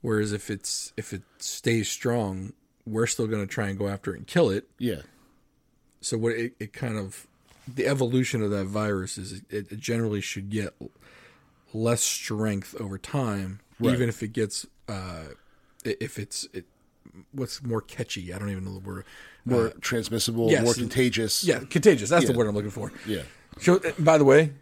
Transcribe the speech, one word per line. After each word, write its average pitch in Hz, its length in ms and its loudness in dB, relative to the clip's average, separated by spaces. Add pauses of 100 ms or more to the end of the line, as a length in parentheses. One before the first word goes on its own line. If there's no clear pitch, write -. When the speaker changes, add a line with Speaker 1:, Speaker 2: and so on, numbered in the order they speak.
Speaker 1:
Whereas 107 300 0
if 104 180 -6
it's, - 480 -6
if - 160 -8
it 98 80 -8 (160)
stays - 520 0
strong, 101 640 -2 (320)
we're 110 220 0
still 113 200 -2
gonna 107 200 -2
try 104 200 -2
and 98 100 -4
go 101 100 -2
after 98 260 -6
it - 40 -10
and - 100 -14
kill 170 220 4
it. 95 180 -2 (100)
Speaker 2:
Yeah. 104 240 -2 (1000)
Speaker 1:
So - 180 -4
what 113 160 0
it, 117 260 -4
it 107 140 -10
kind 113 240 -4
of 98 300 -10 (400)
the 127 200 -2
evolution 127 560 2
of 101 80 0
that 98 140 0
virus 101 520 -2
is 98 320 -10
it, 104 220 -6
it 101 80 -10
generally 113 420 -2
should 98 280 -8
get 104 320 -4
l-, 60 80 -12 (840)
less 117 280 2
strength 107 800 -2
over 98 180 -6
time, 101 600 -4 (200)
Speaker 2:
Right. 120 140 4
Speaker 1:
even 123 160 2
if - 140 -6
it 107 100 -4
gets, 107 320 -2 (220)
uh, 92 360 -8 (600)
i-, 110 140 0
if - 180 -8
it's, - 360 -8
it, 92 120 -10 (680)
what's - 320 -8
more 113 180 -2
catchy? 92 520 -8
I 95 60 -8
don't 101 100 -4
even 95 160 -6
know 95 80 -8
the 95 140 -12
word. 95 180 -10 (400)
Speaker 2:
More 120 220 4
Speaker 1:
Uh, - 40 -4 (100)
Speaker 2:
transmissible, 113 680 0
Speaker 1:
yes. 131 120 6
Speaker 2:
more 117 100 6
contagious. 120 720 2
Speaker 1:
Yeah, 143 160 2 (100)
contagious. 143 400 4
That's 170 160 6
the 135 80 2
Speaker 2:
Yeah. 117 40 2
Speaker 1:
word 113 100 4
I'm 104 80 -2
looking 104 160 -2
for. 104 200 -8 (140)
Speaker 2:
Yeah. 104 160 -4 (380)
Speaker 1:
So, 180 180 6
uh, 170 220 0
by 160 180 8
the 151 80 8
way 143 360 8